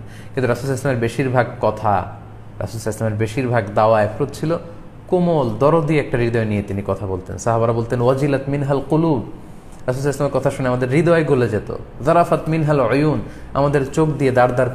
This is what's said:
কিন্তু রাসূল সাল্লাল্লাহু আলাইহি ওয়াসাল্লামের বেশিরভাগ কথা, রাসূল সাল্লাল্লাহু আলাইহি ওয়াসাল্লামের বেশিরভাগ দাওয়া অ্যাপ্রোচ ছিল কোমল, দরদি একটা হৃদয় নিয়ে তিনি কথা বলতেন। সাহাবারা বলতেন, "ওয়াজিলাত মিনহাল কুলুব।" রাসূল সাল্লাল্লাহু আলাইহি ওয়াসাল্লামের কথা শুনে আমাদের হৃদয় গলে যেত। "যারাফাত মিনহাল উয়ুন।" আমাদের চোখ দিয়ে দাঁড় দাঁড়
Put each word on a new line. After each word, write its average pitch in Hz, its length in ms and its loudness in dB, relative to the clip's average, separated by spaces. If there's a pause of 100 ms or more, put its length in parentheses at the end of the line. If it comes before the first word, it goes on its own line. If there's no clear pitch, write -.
(360)
কিন্তু 123 120 0
রাসূল 131 280 0
সাল্লাল্লাহু 143 140 -2
আলাইহি 123 160 0
ওয়াসাল্লামের 127 380 0
বেশিরভাগ 110 300 0
কথা, 110 160 -2
রাসূল - 880 -4
সাল্লাল্লাহু - 0 -
আলাইহি 110 100 -6
ওয়াসাল্লামের 107 300 -2
বেশিরভাগ 110 560 -2
দাওয়া 110 220 6
অ্যাপ্রোচ 107 420 -2
ছিল 160 180 -2 (500)
কোমল, 160 520 2
দরদি 156 400 4
একটা 131 180 -2
হৃদয় 117 280 2
নিয়ে 104 160 0
তিনি 98 260 -4
কথা 101 180 -2
বলতেন। 92 320 -6
সাহাবারা 117 360 2
বলতেন, 117 280 -2
"ওয়াজিলাত 135 460 2
মিনহাল 139 420 0
কুলুব।" 156 400 2 (580)
রাসূল 127 160 -2
সাল্লাল্লাহু 143 240 0
আলাইহি 131 100 0
ওয়াসাল্লামের - 20 2
কথা 139 120 0
শুনে 131 180 -2
আমাদের 123 200 0
হৃদয় 165 340 4
গলে 127 260 2
যেত। 101 260 -4 (300)
"যারাফাত 165 440 2
মিনহাল 151 300 2
উয়ুন।" 131 420 2 (320)
আমাদের 139 400 2
চোখ 156 160 2
দিয়ে 135 220 2
দাঁড় 123 220 4
দাঁড় 123 220 2